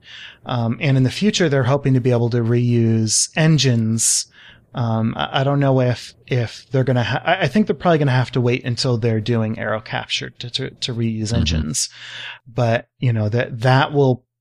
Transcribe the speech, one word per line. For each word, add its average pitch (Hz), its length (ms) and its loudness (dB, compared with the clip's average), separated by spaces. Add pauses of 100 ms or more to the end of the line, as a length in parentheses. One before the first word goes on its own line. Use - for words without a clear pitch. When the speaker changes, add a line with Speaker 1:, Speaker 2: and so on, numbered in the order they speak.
(460)
Speaker 1:
Um, 120 340 -2
and 135 160 2
in 131 80 4
the 127 80 2
future, 196 380 0
they're 135 140 2
hoping 131 320 2
to 127 40 4
be 127 120 2
able 120 180 2
to 120 80 0
reuse 117 1000 2
engines. 123 920 2 (460)
Um, 113 440 -2
I, - 240 -2
I - 20 2
don't 143 160 0
know 135 220 2
if, 123 320 -2 (140)
if - 420 -4
they're 131 140 2
gonna 123 200 2
ha-, 117 200 -2
I, 190 200 0
I 151 40 2
think 214 180 2
they're 202 100 -2
probably 170 220 2
gonna 139 140 2
have 127 200 0
to 131 100 0
wait 120 220 0
until 123 340 -2
they're 110 240 0
doing 110 360 0
aero 107 240 -4
capture - 480 -6
to, 123 220 -14
to, 131 180 -6
to - 240 -8
reuse 113 340 -2
Speaker 2:
Mm-hmm. 110 80 -2
Speaker 1:
engines. 78 540 -2 (580)
But, 117 400 -2 (120)
you 127 120 0
know, 107 180 0
that, 120 320 -4
that 135 320 2
will, 135 320 2 (160)